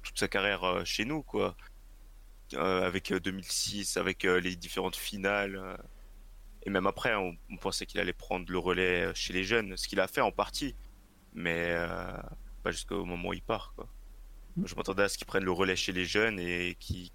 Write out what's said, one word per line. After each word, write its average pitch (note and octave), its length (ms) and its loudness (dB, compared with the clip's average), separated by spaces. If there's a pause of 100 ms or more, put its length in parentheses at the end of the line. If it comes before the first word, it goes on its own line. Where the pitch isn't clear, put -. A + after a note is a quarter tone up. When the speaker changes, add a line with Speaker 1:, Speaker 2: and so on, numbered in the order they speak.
Speaker 1:
toute - 160 -8
sa G2+ 100 2
carrière, G2 360 2
euh, F2+ 220 4
chez G#2 200 0
nous, D3 160 -2
quoi. G2 340 0 (960)
Euh, F#2 340 4
avec, F#2 240 0
euh, F#2+ 80 2
deux F#2+ 120 -2
mille F#2+ 140 -6
six, - 520 -2
avec, F2+ 280 0
euh, F2+ 140 8
les F2+ 160 0
différentes F#2 400 -2
finales, G2 640 0
euh, F#2 180 -8 (920)
et G2 40 -2
même F#2+ 180 6
après, A2+ 280 2
on, F2+ 200 0 (160)
on G2+ 60 -10
pensait - 280 -2
qu'il - 140 -2
allait F2+ 140 2
prendre F2+ 360 -4
le F2+ 80 2
relais, F2+ 500 4
euh, - 60 -2
chez - 200 -4
les F#2 100 2
jeunes, G2 320 2
ce - 120 -4
qu'il G2 120 0
a F#2 80 6
fait - 140 0
en G#2+ 100 6
partie, - 440 -2 (580)
mais, E2+ 380 0
euh, F2 460 -2 (460)
pas F2+ 80 0
jusqu'au F2+ 340 -4
moment F2 240 -4
où F2+ 40 0
il F2 80 -6
part, - 340 -4
quoi. - 120 -12 (680)
Speaker 2:
Mm. F3 120 -2
Speaker 1:
Je - 80 -8
m'attendais G2 280 2
à G2 60 4
ce - 80 -4
qu'il - 100 -10
prenne F#2+ 160 2
le F#2 80 2
relais F#2 240 4
chez - 160 0
les F2+ 140 0
jeunes G#2 340 2
et F2 400 0
qu'il F2+ 360 -6